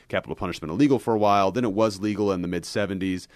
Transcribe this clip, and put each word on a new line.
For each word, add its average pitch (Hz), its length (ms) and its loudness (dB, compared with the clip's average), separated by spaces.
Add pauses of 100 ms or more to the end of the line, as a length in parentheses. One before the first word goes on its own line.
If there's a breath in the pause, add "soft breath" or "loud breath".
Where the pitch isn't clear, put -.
capital - 280 -4
punishment 85 360 -8
illegal 135 280 4
for 117 140 -2
a 110 60 2
while. 101 320 4
Then 120 140 -2
it 98 80 0
was 104 260 0
legal 104 320 0
in 90 100 0
the 87 60 -4
mid 87 180 -4
seventies. 95 720 -4